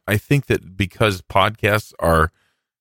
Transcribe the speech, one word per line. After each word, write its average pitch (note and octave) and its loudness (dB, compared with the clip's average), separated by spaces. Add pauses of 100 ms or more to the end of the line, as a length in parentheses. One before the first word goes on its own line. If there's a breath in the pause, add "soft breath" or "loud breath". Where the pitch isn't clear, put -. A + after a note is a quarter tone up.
I G#2 0
think C#3+ 0
that - -4
because G2 -2
podcasts G#2 -2
are E2 2 (500)